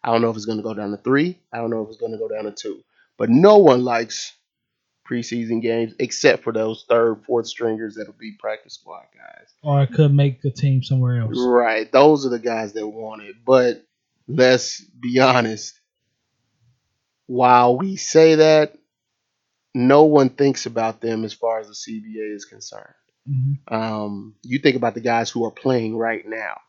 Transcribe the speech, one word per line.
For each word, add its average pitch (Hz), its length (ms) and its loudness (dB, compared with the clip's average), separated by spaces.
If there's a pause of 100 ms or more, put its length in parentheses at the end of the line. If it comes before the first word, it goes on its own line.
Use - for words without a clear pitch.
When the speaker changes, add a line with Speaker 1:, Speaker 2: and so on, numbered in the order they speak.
Speaker 1:
I 120 80 -4
don't 117 100 2
know 117 80 0
if 110 80 -6
it's 104 80 -14
gonna 107 180 -6
go 110 100 -8
down 101 180 -10
to 101 60 -8
three. 151 420 -2 (120)
I 120 60 -12
don't 117 140 -8
know 113 100 -6
if 107 80 -10
it's 110 100 -20
gonna 113 180 -10
go 113 120 -8
down 107 160 -8
to 104 60 -8
two. 101 300 -14 (360)
But 113 120 -4
no 190 280 8
one 131 260 6
likes 117 500 -6 (760)
preseason 117 520 -6
games, 113 380 -4
except - 440 0
for 117 80 -6
those 110 380 -6
third, 117 360 0
fourth 117 220 -4
stringers 110 480 -8
that'll 104 180 -16
be 110 260 -18
practice 107 340 -12
squad 90 320 -20 (100)
guys. - 320 -20 (160)
Speaker 2:
Or 143 200 0
it 120 100 -4
could 147 200 2
make 139 280 0
the 135 100 -4
team 135 320 -2
somewhere 123 380 -2
else. 113 160 -6
Speaker 1:
Right. 120 540 0
Those 139 340 6
are 127 40 -2
the 120 100 -4
guys 113 340 -6
that 107 140 -8
want 110 360 -14
it. 104 120 -20 (100)
But 123 400 2 (420)
let's 127 540 2
be 123 380 -6
honest. 120 600 0 (1500)
While 123 500 4
we 190 180 -8
say 160 400 4
that, 156 400 4 (1000)
no 135 300 6
one 143 260 4
thinks 139 360 -2
about 113 360 -6
them 113 240 -6
as 104 80 -12
far 113 260 -6
as 104 80 -14
the 104 80 -20
C 110 240 -14
B 110 200 -16
A 107 160 -10
is 101 100 -18
concerned. - 480 -20 (360)
Speaker 2:
Mm-hmm. 139 440 -6
Speaker 1:
Um, 107 680 -8
you 127 160 -6
think 135 160 0
about 117 180 -4
the 117 80 -12
guys 117 280 -2
who 117 160 -6
are 110 60 -8
playing 117 460 -4
right 113 300 -6
now. 110 300 -12 (120)